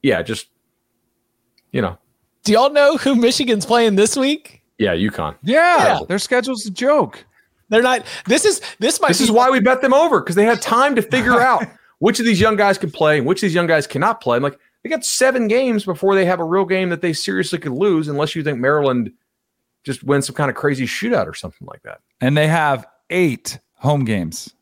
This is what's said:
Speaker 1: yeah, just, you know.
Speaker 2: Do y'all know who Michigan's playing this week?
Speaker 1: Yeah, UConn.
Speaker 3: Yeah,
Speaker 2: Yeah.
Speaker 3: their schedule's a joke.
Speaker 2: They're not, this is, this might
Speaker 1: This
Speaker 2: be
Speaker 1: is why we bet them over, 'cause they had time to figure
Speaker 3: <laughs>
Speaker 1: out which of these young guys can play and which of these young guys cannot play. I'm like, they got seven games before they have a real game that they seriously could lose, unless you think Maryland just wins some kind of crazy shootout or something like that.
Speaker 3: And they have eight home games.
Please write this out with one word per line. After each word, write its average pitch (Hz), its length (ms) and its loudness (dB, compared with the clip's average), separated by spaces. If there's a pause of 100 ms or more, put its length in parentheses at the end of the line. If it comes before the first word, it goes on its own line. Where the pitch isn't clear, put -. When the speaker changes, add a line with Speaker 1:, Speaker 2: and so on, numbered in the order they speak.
Speaker 1:
yeah, 101 200 0
just, 110 260 -10 (1200)
you 131 100 -2
know. 87 160 -6 (460)
Speaker 2:
Do 208 80 2
y'all 254 180 4
know 294 260 4
who 277 200 0
Michigan's 240 500 0
playing 226 300 2
this 214 200 2
week? 277 460 -4 (160)
Speaker 1:
Yeah, 98 160 0
UConn. 85 480 -4
Speaker 3:
Yeah, 285 560 2
Speaker 2:
Yeah. - 100 -6
Speaker 3:
their 190 100 -4
schedule's 247 480 -4
a 202 40 -8
joke. 262 540 -2 (460)
Speaker 2:
They're 220 120 4
not, 254 220 0 (220)
this 247 180 2
is, 415 160 2 (200)
this 262 200 -2
might 302 80 2
Speaker 1:
This - 100 2
Speaker 2:
be 269 60 2
Speaker 1:
is 220 60 2
why 247 200 4
we 262 100 2
bet 254 200 2
them 262 140 2
over, 285 280 4
'cause 175 140 -8
they 208 80 4
had 226 160 2
time 262 360 0
to 226 60 0
figure 247 380 0
Speaker 3:
<laughs> - 0 -
Speaker 1:
out 240 260 2 (340)
which 214 200 0
of 226 60 -2
these 202 140 2
young 220 160 2
guys 196 220 2
can 160 120 -6
play 151 280 2
and 123 80 -2
which 185 120 0
of - 40 -4
these 180 120 0
young 175 120 0
guys 160 200 2
cannot 202 340 -2
play. 120 160 0
I'm 127 60 0
like, 143 160 -4 (240)
they 233 80 -12
got 311 140 -4
seven 254 440 0
games 233 360 0
before 190 300 0
they 190 100 4
have 175 160 0
a 170 40 -2
real 185 200 0
game 185 240 -2
that 170 140 -4
they 170 100 -2
seriously 185 460 -4
could 147 140 -8
lose, 160 360 0
unless 147 260 -4
you 160 80 -6
think 143 160 -4
Maryland 131 540 0 (720)
just 131 180 -8
wins 139 240 0
some - 80 -12
kind 143 160 -2
of 120 60 -10
crazy 131 300 -2
shootout 202 400 -4
or - 80 -14
something - 320 -16
like - 160 -20
that. - 180 -18 (200)
Speaker 3:
And 135 160 0
they 151 120 2
have 147 380 0 (240)
eight 170 480 -2 (160)
home 143 300 0
games. 92 580 -6